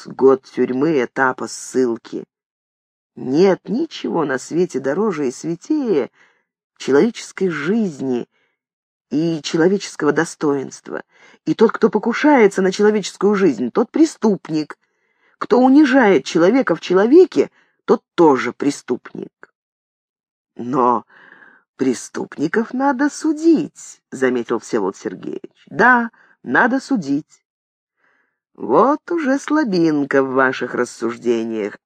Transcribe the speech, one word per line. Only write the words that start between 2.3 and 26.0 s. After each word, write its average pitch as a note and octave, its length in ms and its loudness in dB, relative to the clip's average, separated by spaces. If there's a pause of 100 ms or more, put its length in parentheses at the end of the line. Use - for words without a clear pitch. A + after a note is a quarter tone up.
Нет E3+ 540 0
ничего G#3+ 560 -4
на C3+ 140 -4
свете D#3+ 400 -4
дороже D3+ 480 -2
и A#2+ 40 -4
святее E3+ 800 -4 (680)
человеческой F#3+ 720 0
жизни — D3+ 800 -4 (840)
и D#3+ 300 -2
человеческого E3 720 0
достоинства. C#3+ 920 -4 (420)
И - 80 -2
тот, A3 180 4
кто - 180 0
покушается A3+ 720 2
на F#3+ 100 0
человеческую G#3 640 0
жизнь, C#3 360 0
тот - 200 -2
преступник. F#3+ 880 0 (600)
Кто - 220 0
унижает B3+ 640 4
человека F#3 500 2
в D#3 60 -8
человеке, G#3 680 4 (340)
тот G3+ 180 0 (120)
тоже B2+ 360 4
преступник. - 1040 -8 (1040)
Но A#2+ 500 -2 (680)
преступников - 1000 -4
надо C#4 360 0
судить, D#4 920 -2 (100)
заметил B2 480 -2
Всеволод G2+ 360 -4
Сергеевич. - 720 -14
Да, A#3 440 2 (300)